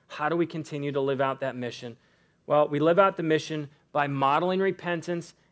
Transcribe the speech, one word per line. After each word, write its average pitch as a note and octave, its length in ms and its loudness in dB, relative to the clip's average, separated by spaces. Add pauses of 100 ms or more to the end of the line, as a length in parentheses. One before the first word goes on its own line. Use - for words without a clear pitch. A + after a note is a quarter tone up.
how D3+ 220 -4
do E3 80 0
we E3+ 100 2
continue D3 460 -6
to C#3 80 0
live C3+ 200 -2
out C3+ 200 0
that C3 160 -6
mission? A#2+ 400 -10 (500)
Well, D3 220 4
we D3 100 -2
live E3 200 6
out G3 180 6
the F3 80 -4
mission D#3 460 -2 (200)
by D3 160 0
modeling C#3+ 540 2
repentance, F3 760 -4 (180)